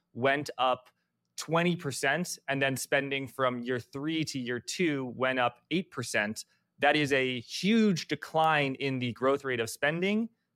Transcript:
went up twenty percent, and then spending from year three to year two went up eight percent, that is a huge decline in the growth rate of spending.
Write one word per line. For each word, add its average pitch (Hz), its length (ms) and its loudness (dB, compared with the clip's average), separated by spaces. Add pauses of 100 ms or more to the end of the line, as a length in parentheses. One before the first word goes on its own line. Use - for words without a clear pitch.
(140)
went 135 340 0 (100)
up 123 300 0 (480)
twenty 165 400 0
percent, 147 640 -2 (100)
and 139 140 0
then 135 140 2
spending 139 500 -2
from 123 360 0
year 123 160 -2
three 151 460 -4
to - 140 -6
year 123 220 -4
two 139 560 -2
went 131 220 0
up 120 200 2 (120)
eight 175 200 -2
percent, 110 560 -4 (320)
that 147 180 4
is 143 160 2
a 131 280 2
huge 208 680 2
decline 151 680 2
in 135 220 -2
the 123 140 -2
growth 135 320 2
rate 127 160 -2
of 113 80 -2
spending. 190 600 0 (260)